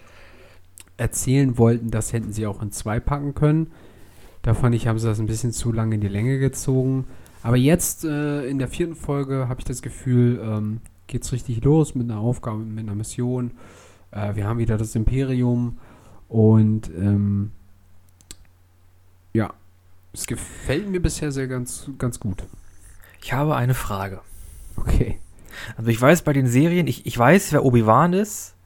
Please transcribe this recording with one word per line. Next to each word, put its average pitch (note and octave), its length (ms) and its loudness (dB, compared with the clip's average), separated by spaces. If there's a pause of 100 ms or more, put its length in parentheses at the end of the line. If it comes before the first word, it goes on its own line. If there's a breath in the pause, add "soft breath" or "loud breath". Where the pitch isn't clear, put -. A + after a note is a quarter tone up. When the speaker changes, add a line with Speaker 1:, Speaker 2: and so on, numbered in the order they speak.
(960 soft breath)
Speaker 1:
erzählen C3 640 0
wollten, A#2 340 4
das A2 220 -2
hätten G#2+ 180 -4
sie G#2+ 160 -6
auch G2+ 140 -8
in G2+ 100 -6
zwei A2 280 -4
packen C#3+ 360 -2
können. D#3 360 2 (720 soft breath)
Da A#2 120 2
fand A#2+ 220 2
ich, A2+ 120 -2
haben A2 120 0
sie A#2 80 -2
das G#2+ 120 0
ein A2 60 -2
bisschen A2 260 -2
zu A#2 220 -2
lange A2+ 220 0
in G#2+ 60 -2
die G2+ 60 0
Länge A#2 320 -2
gezogen. C3 680 0 (360 loud breath)
Aber A#2+ 160 2
jetzt, D3+ 480 2
äh, D3 400 -2
in C#3 140 -4
der B2+ 100 -2
vierten E3+ 260 -4
Folge C3+ 540 -4
hab B2 100 -6
ich - 60 -10
das B2+ 160 -8
Gefühl, B2 600 2
ähm, G#2+ 380 -4 (280)
geht's - 260 -6
richtig A#2 300 -4
los D3+ 320 2
mit A#2+ 140 -4
einer G#2+ 120 -6
Aufgabe, A#2 380 -4
mit A2 260 -10
einer G2+ 100 -6
Mission. B2 560 -6 (600 loud breath)
Äh, G#2 240 -6
wir G2+ 120 -4
haben A#2 120 0
wieder A2 180 2
das A2 180 -4
Imperium B2 840 0 (520 soft breath)
und, A2 680 6
ähm, G2+ 540 2 (1800)
ja, A2 200 0 (600)
es - 140 -10
gefällt D#3 600 -6
mir F#3 120 -2
bisher D#3 300 -2
sehr C3+ 160 -4
ganz, B2+ 500 -8
ganz B2 220 -4
gut. - 240 -6 (760 soft breath)
Speaker 2:
Ich - 120 -8
habe D3 220 2
eine B2+ 180 2
Frage. G2 480 -6 (560)
Speaker 1:
Okay. - 420 2 (580 loud breath)
Speaker 2:
Also A#2 120 0
ich A2+ 120 2
weiß D#3+ 220 6
bei D3+ 100 2
den C3+ 140 2
Serien, D#3 400 4
ich, - 180 -4
ich A#2+ 120 -6
weiß, D3 360 6
wer C#3 120 4
Obi-Wan B2 480 6
ist. - 420 -4 (100)